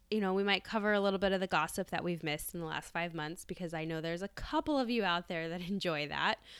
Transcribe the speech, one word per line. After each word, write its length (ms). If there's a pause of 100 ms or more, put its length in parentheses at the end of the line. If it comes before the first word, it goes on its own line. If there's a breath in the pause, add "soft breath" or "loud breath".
You 120
know, 120
we 100
might 200
cover 280
a 80
little 200
bit 140
of 60
the 80
gossip 440
that 120
we've 200
missed 320
in 60
the 40
last 260
five 220
months 320
because 300
I 100
know 160
there's 220
a 40
couple 500
of 120
you 140
out 240
there 220
that 120
<laughs> 80
enjoy 380
that. 320 (200 loud breath)